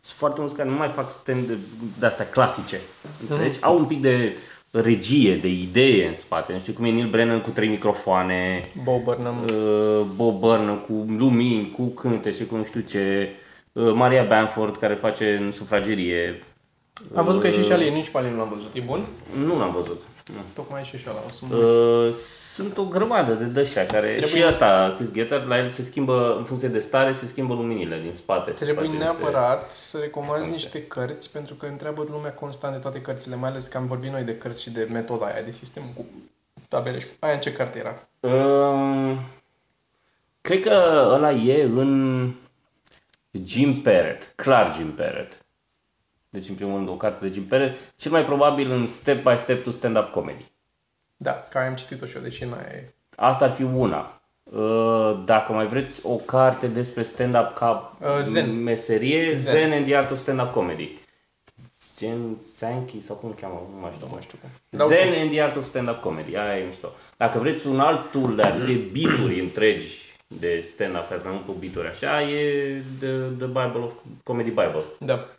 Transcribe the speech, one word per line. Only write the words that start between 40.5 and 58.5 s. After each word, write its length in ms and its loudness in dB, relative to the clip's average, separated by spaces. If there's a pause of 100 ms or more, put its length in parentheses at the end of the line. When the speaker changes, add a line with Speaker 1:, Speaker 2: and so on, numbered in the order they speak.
Speaker 1:
că 520 6
ăla 200 4
e 300 4
în 680 2 (1120)
Jim 360 2
Perret, 560 2
clar 380 4
Jim 180 -6
Perret. 440 -6 (960)
Deci, 180 -12
în 60 -8
primul 220 -4
rând, 120 -4
o 80 -6
carte 300 -4
de 60 -4
Jim 120 -8
Perret, 300 2 (220)
cel 140 -6
mai 140 4
probabil 460 2
în 160 0
Step 440 0
by 60 6
Step 280 -2
to 60 -4
Stand-Up 400 0
Comedy. 400 -8 (680)
Speaker 2:
Da, 160 -4 (180)
că 80 -2
aia 100 -2
am 60 -6
citit-o 320 -12
și 100 -14
eu, 60 -12
deși 220 -10
n-ai 500 -12 (220)
Speaker 1:
Asta 280 4
ar 60 6
fi 120 -4
una. 580 -2 (220)
Uh, 840 2
dacă 280 4
mai 140 0
vreți 400 -4
o 80 0
carte 520 2
despre 360 -4
stand-up 520 0
ca 460 -2
Speaker 2:
Uh, 220 0
Zen. 400 0